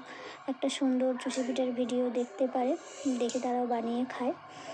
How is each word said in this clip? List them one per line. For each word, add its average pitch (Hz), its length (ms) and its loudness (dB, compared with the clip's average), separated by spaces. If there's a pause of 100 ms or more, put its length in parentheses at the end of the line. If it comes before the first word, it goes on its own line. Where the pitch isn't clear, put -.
(480)
একটা 269 200 0
সুন্দর 262 520 4
চুষি 262 260 0
পিঠার 254 240 2
ভিডিও 247 400 2
দেখতে 247 360 0
পারে, 254 300 2 (320)
দেখে 240 300 2
তারাও 247 280 2
বানিয়ে 233 440 0
খায়। 254 220 0 (420)